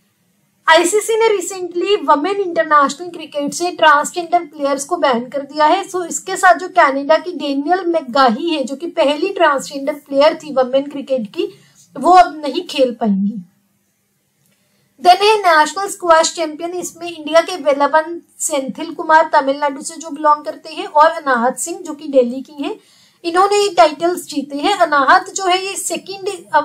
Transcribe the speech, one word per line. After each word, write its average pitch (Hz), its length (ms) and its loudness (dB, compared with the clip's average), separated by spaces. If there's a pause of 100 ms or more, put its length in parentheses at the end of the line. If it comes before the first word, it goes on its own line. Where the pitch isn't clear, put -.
(680)
आईसीसी 349 480 4
ने 427 260 2
recently 349 640 -4
women 311 280 2
international 320 720 0
cricket 302 460 -8
से 349 160 -4
transgender 339 720 2
players 277 400 -4
को 349 120 -4
बैन 254 320 0
कर 285 100 -8
दिया 302 280 -2
है। 370 220 0
So 359 180 -6
इसके 370 300 -8
साथ 359 180 4
जो 370 140 -4
Canada 285 480 2
की 330 160 -6
डेनियल 294 540 -2
McGahy 277 640 0
है, 294 140 -2
जो 277 120 -8
कि 339 100 -10
पहली 302 420 0
transgender 294 640 -2
player 294 420 0
थी 302 180 -14
women 262 340 0
cricket 269 400 -6
की, 370 340 -8 (380)
वो 311 120 2
अब 349 340 6
नहीं 330 220 -6
खेल 262 340 0
पाएंगी। 202 420 -2 (1600)
Then 359 100 8
है 415 220 4
National 339 500 2
Squash 330 460 2
Champion, 320 360 -6
इसमें 349 480 -10
India 302 220 2
के 359 160 -6
वेलवन 302 640 0 (160)
सेंथिल 294 560 -6
कुमार 320 380 2
तमिलनाडु 285 500 0
से 330 140 -12
जो 320 140 -14
belong 302 340 0
करते 311 300 -12
हैं 370 120 -8
और 320 240 4
अनाहत 262 480 -2
सिंह 349 220 -8
जो 311 140 -12
कि 302 140 -14
दिल्ली 262 320 2
की 294 220 -14
हैं, 392 140 -8 (480)
इन्होंने 392 380 2
ये 403 120 -2
titles 339 520 0
जीते 285 300 -8
हैं। 359 220 -2
अनाहत 330 520 2
जो 381 140 -8
है 381 220 0
ये 392 100 -8
second 381 520 -8 (360)